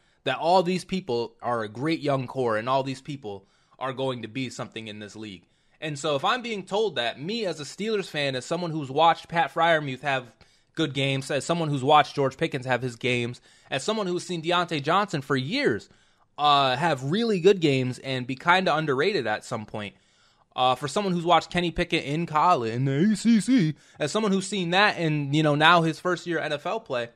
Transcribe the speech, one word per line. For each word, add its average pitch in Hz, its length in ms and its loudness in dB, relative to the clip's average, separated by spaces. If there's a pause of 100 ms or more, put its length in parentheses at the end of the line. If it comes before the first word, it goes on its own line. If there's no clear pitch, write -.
(260)
that 131 120 -2
all 170 260 4
these 175 200 -2
people 123 580 -4
are 117 220 -2
a 107 60 -8
great 135 320 -4
young 135 260 0
core 120 300 0
and 113 100 -4
all 135 160 2
these 135 180 -8
people 107 460 -12 (320)
are 131 140 -6
going 127 300 -4
to 110 40 -8
be 120 220 -8
something 110 380 -12
in 104 120 -12
this 104 160 -16
league. 104 320 -14 (340)
And 151 180 -6
so 151 160 0
if 139 100 -2
I'm 240 160 0
being 220 220 -6
told 196 320 -2
that, 117 260 -2
me 214 240 -4
as 156 140 -6
a 147 40 -12
Steelers 202 460 -4
fan, 143 260 -2
as 127 100 -8
someone 170 260 -4
who's 147 180 -6
watched 160 400 2
Pat 165 240 0
Freiermuth 156 480 0
have 131 300 -4 (420)
good 143 200 -2
games, 135 360 -2
as 139 160 -2
someone 170 240 0
who's 139 140 -2
watched 147 320 6
George 135 220 0
Pickens 147 280 -4
have 123 160 0
his 123 140 -4
games, 120 440 -2 (300)
as 139 140 -4
someone 214 240 -2
who's 180 180 -4
seen 170 160 -6
Deontay 170 400 0
Johnson 170 400 0
for 143 140 -2
years, 143 540 0 (480)
uh, 139 380 4
have 143 280 0
really 202 360 0
good 190 200 6
games 131 400 2
and 127 280 -6
be 135 80 -6
kinda 175 400 2
underrated 151 520 0
at 107 180 -2
some 110 200 -6
point, 104 300 -10 (600)
uh, 127 200 4
for 147 120 -4
someone 196 260 -2
who's 170 120 -2
watched 170 260 4
Kenny 175 200 0
Pickett 165 340 -2
in 156 200 -2
college, 151 480 2
in 127 120 0
the 147 260 2
A 202 40 2
C 220 240 4
C, 180 360 2 (240)
as 147 120 -2
someone 214 200 0
who's 190 160 0
seen 180 240 -4
that 196 260 4
and, 151 380 0
you 156 80 4
know, 147 120 4
now 165 260 8
his 160 180 0
first 175 260 -4
year 165 140 -2
N 151 140 -4
F 139 120 -6
L 214 140 -4
play, 120 360 -4